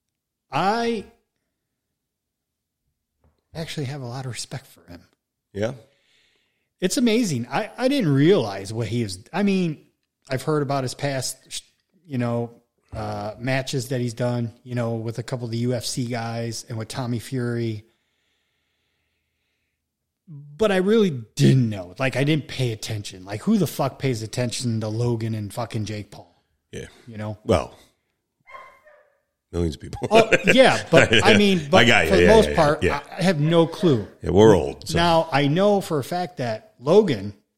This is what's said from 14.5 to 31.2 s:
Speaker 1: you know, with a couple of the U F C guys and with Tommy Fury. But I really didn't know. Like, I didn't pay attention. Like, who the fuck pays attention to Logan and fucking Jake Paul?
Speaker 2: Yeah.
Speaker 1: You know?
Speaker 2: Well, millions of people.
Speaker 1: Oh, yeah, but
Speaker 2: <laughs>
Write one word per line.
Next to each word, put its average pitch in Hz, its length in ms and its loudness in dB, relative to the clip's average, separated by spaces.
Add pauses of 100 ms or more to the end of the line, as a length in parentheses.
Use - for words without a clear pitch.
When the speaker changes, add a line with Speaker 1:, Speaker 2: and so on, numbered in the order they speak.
Speaker 1:
you 123 120 -14
know, 117 200 -4
with 113 240 -8
a 117 40 -8
couple 123 220 -8
of 113 60 -8
the 113 80 -4
U 123 140 -2
F 117 120 -6
C 131 200 -6
guys 117 640 -8
and 117 80 -8
with 110 100 -8
Tommy 120 320 -6
Fury. 117 640 -6 (2500)
But 147 440 -4
I 190 60 2
really 196 340 4 (240)
didn't 135 340 6
know. 90 300 -10
Like, 131 160 -2
I 127 80 0
didn't 151 240 0
pay 127 240 -4
attention. 101 540 -10
Like, 101 180 -10
who 220 140 2
the 180 100 2
fuck - 320 -4
pays 120 240 -4
attention 117 580 -4
to 110 60 -6
Logan 113 480 -4
and 104 180 -8
fucking 113 320 -8
Jake 104 240 -10
Paul? - 340 -20 (280)
Speaker 2:
Yeah. - 160 -14 (200)
Speaker 1:
You 113 100 -16
know? 107 280 -8
Speaker 2:
Well, 76 320 -2 (1700)
millions 85 240 -2
of - 60 -20
people. - 280 -12
Speaker 1:
Oh, 220 200 6 (220)
yeah, 202 380 6
but 113 240 6
Speaker 2:
<laughs> 113 100 4